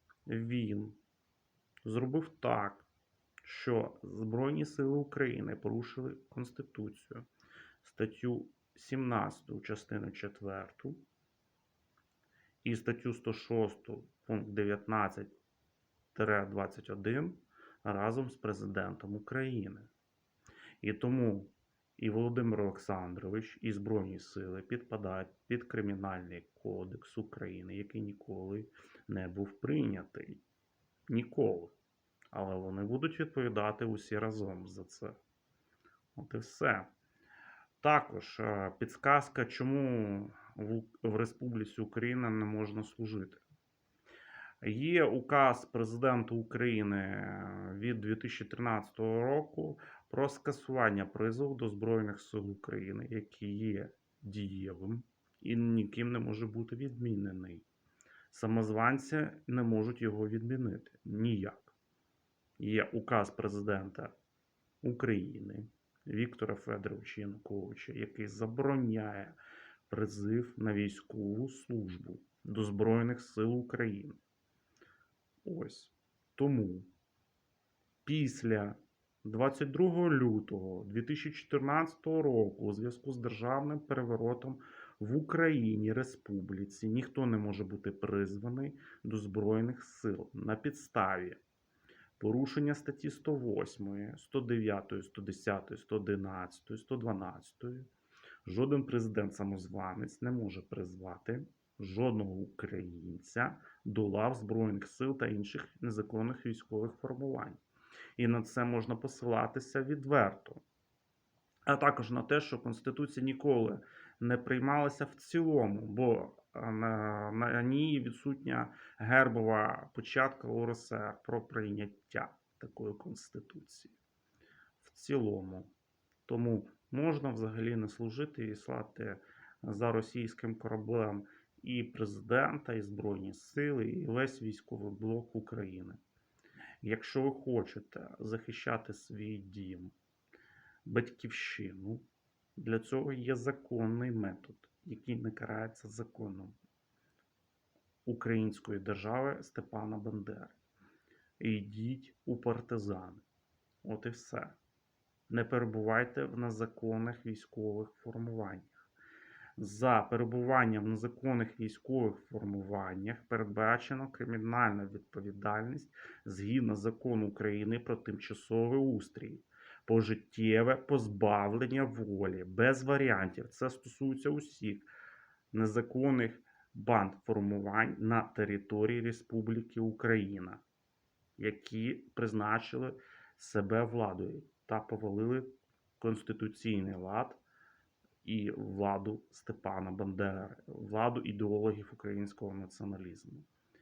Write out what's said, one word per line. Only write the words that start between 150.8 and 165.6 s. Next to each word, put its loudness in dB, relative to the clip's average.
Йдіть -4
у -2
партизани. -2
От -6
і -2
все. -8
Не 2
перебувайте 2
в -6
незаконних -2
військових -4
формуваннях. -8
За 4
перебування 4
в 0
незаконних 0
військових 0
формуваннях -4
передбачено 2
кримінальна 2
відповідальність -4